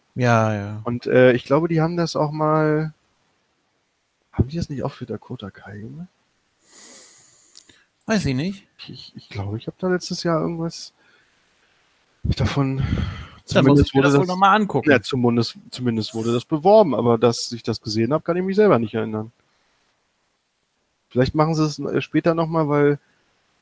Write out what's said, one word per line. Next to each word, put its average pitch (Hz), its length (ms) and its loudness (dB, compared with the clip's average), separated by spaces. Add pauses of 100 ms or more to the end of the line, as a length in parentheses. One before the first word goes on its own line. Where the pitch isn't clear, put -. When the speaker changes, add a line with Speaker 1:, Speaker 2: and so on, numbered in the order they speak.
(180)
Speaker 1:
Ja, 117 340 2
ja. 104 300 -6
Speaker 2:
Und, 120 240 -6
äh, 127 260 6
ich 123 120 -2
glaube, 156 240 0
die 165 120 0
haben 165 160 -2
das 170 200 -4
auch 151 160 -2
mal, 156 600 0 (1400)
haben 113 160 -2
die 147 80 -10
das 170 120 -6
nicht 135 140 -8
auch 131 80 -4
für - 160 -16
Dakota 107 440 -12
Kai 104 280 -20
gemacht? 139 300 -16 (2000)
Speaker 1:
Weiß 196 200 -2
ich 135 80 -2
nicht. 180 320 -6 (120)
Speaker 2:
Ich, - 120 -20
ich, - 240 -20
ich - 140 -20
glaube, 101 300 -8
ich - 100 -12
habe - 100 -14
da 185 100 -4
letztes 180 360 -4
Jahr 165 160 0
irgendwas 165 520 -8 (1400)
davon, 135 420 -2
Speaker 1:
Dann 135 60 -2
muss - 600 -6
Speaker 2:
zumindest 143 460 4
Speaker 1:
ich - 40 -18
mir 135 60 4
Speaker 2:
wurde 139 80 4
Speaker 1:
das 139 80 4
wohl 143 100 4
Speaker 2:
das, - 20 -6
Speaker 1:
noch 180 80 -4
mal 196 200 4
angucken. 151 340 0
Speaker 2:
ja, 127 100 6
zumindest, 120 560 -2 (140)
zumindest 117 440 -4
wurde 113 180 -2
das 120 120 -2
beworben, 165 520 4
aber 117 200 4
dass 117 360 0
ich 117 100 -12
das - 180 -6
gesehen 113 320 -2
habe, 156 120 -2
kann 170 120 -2
ich 180 60 -2
mich 190 140 -4
selber 190 240 4
nicht 113 140 -6
erinnern. 110 360 -6 (1800)
Vielleicht 127 260 0
machen 156 180 2
sie 156 100 2
es, 151 140 -4
äh, 139 220 -4
später 170 340 -2
noch 165 140 -2
mal, 160 200 -2
weil 143 300 2 (640)